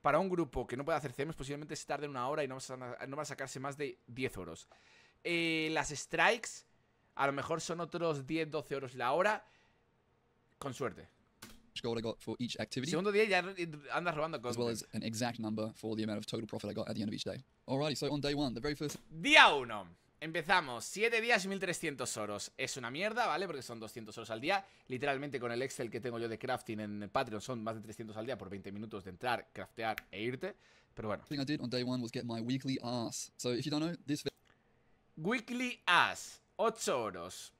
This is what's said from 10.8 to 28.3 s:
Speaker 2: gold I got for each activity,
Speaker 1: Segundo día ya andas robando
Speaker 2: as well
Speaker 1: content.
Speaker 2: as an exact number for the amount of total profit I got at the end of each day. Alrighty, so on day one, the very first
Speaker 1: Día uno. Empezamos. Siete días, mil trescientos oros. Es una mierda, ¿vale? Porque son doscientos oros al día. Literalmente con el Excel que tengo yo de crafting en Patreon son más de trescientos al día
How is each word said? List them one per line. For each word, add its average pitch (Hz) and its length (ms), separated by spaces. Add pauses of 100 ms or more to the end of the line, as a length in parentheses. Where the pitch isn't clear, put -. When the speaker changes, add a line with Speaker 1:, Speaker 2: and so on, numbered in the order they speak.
Speaker 2:
gold 117 160
I 113 40
got 113 200
for 113 180
each 120 200
activity, 131 320
Speaker 1:
Segundo 190 200
día 208 140
ya 190 140 (540)
andas 165 220
robando 156 220
Speaker 2:
as 117 180
well 120 120
Speaker 1:
content. 113 220
Speaker 2:
as - 60
an 107 80
exact 113 360
number 110 360
for 110 220
the 110 60
amount 107 160
of 107 80
total 117 180
profit 107 240
I 98 40
got 107 140
at 110 80
the 110 60
end 104 80
of 104 60
each - 100
day. 104 180 (240)
Alrighty, 143 300
so 139 160
on 147 80
day 143 140
one, 143 180
the 113 80
very 147 140
first 147 220 (120)
Speaker 1:
Día 247 400
uno. 117 380 (340)
Empezamos. 160 640
Siete 226 340
días, 220 280
mil 196 120
trescientos 151 560
oros. 104 400
Es 131 220
una 120 120
mierda, 208 380
¿vale? 170 180
Porque 151 160
son 117 160
doscientos 110 400
oros 113 120
al 113 100
día. 190 260 (220)
Literalmente 139 500
con 120 140
el 120 100
Excel 131 300
que 127 80
tengo 117 180
yo 117 120
de 110 100
crafting 123 400
en 104 320
Patreon 120 300
son 120 200
más 113 140
de 110 60
trescientos 107 340
al 110 100
día 123 120